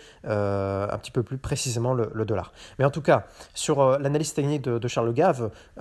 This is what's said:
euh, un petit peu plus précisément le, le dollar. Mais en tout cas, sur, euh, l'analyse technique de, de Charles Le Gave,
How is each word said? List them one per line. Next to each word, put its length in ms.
euh, 640
un 80
petit 140
peu 120
plus 140
précisément 560
le, 200
le 120
dollar. 260
Mais 60
en 40
tout 120
cas, 260
sur, 260
euh, 200
l'analyse 340
technique 300
de, 140
de 100
Charles 200
Le 60
Gave, 380